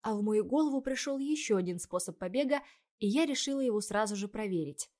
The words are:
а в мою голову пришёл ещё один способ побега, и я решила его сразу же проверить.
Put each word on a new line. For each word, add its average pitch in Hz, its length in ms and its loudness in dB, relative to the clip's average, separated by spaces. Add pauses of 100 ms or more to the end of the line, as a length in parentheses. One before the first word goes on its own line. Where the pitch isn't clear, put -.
а 220 120 -2
в 208 80 -2
мою 214 220 4
голову 277 360 2
пришёл 269 380 -2
ещё 277 380 0
один 180 220 0
способ 180 400 -4
побега, 262 440 0 (360)
и 208 80 -2
я 277 200 4
решила 277 340 -2
его 220 200 2
сразу 208 360 -2
же 202 120 -6
проверить. 185 720 -4